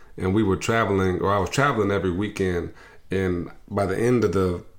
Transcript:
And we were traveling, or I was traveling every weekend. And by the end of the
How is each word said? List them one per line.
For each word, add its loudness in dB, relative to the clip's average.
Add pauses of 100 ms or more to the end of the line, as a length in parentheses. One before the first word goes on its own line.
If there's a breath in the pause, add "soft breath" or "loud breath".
(160 soft breath)
And -2
we 4
were 2
traveling, 0
or 2
I 2
was -2
traveling 0
every 0
weekend. -2 (380 loud breath)
And -2 (180)
by -2
the -2
end 2
of 2
the 0 (160)